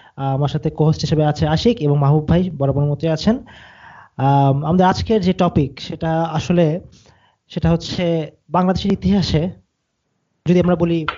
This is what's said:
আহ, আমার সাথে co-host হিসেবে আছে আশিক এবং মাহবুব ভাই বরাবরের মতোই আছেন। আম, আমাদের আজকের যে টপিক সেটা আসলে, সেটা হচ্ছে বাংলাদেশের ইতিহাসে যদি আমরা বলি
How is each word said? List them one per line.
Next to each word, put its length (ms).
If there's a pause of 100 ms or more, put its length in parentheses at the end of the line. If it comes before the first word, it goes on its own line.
(180)
আহ, 60
আমার 240
সাথে 220
co-host 320
হিসেবে 240
আছে 220
আশিক 340
এবং 160
মাহবুব 300
ভাই 220
বরাবরের 400
মতোই 200
আছেন। 280 (800)
আম, 480
আমাদের 200
আজকের 360
যে 120
টপিক 480
সেটা 420
আসলে, 560 (680)
সেটা 240
হচ্ছে 600 (180)
বাংলাদেশের 440
ইতিহাসে 560 (1000)
যদি 100
আমরা 160
বলি 300 (120)